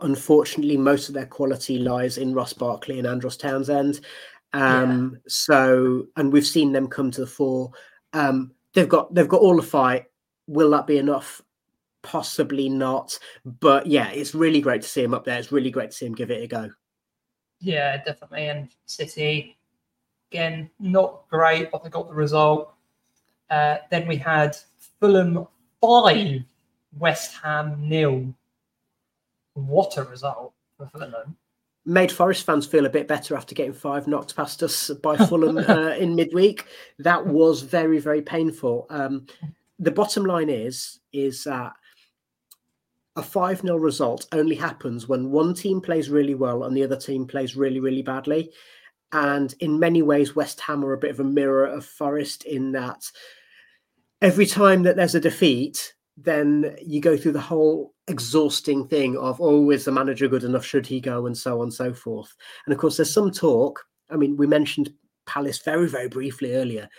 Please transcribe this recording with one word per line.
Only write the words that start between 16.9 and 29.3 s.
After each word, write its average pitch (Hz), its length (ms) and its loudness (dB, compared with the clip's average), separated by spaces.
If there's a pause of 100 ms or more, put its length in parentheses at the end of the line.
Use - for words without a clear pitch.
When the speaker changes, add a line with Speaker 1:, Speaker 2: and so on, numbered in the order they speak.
Speaker 2:
Yeah, 143 440 -2
definitely. 151 460 -10
And 147 200 -10 (160)
City, 151 720 -6 (760)
again, 160 380 -6 (100)
not 190 500 0
great, 160 420 2
but 165 120 -8
they 165 60 -16
got 165 180 -8
the 160 60 -18
result. 151 600 2 (760)
Uh, 151 280 2 (120)
then 165 180 -2
we 165 80 -2
had 151 400 0 (440)
Fulham 180 480 4 (340)
five, 208 640 4 (560)
West 156 420 -2
Ham 151 380 -4
nil. 147 520 0 (1200)